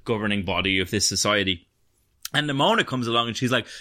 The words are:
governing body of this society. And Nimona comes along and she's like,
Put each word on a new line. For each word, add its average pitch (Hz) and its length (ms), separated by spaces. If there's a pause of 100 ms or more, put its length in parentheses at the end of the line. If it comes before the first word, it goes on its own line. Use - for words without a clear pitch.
governing 104 400
body 95 340
of 92 120
this 104 180
society. 98 580 (640)
And 147 160
Nimona 165 380
comes 127 220
along 117 200
and 110 80
she's 127 160
like, 117 140 (140)